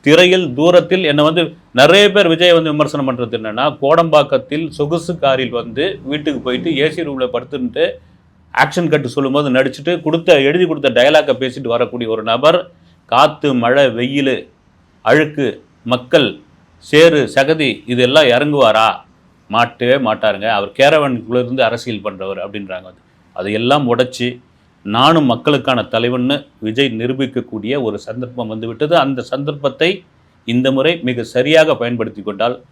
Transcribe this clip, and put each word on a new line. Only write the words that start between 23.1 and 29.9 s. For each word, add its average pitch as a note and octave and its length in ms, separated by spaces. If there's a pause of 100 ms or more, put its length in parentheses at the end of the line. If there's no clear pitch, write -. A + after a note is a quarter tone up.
அதையெல்லாம் A#2+ 520
உடைச்சு A#2+ 400 (580)
நானும் C#3 400
மக்களுக்கான B2+ 560
தலைவன்னு B2 540 (240)
விஜய் A#2 380
நிரூபிக்கக்கூடிய A#2+ 840
ஒரு G#2 180
சந்தர்ப்பம் A#2+ 480
வந்துவிட்டது. A2+ 500
அந்த C3+ 240
சந்தர்ப்பத்தை C#3+ 680 (580)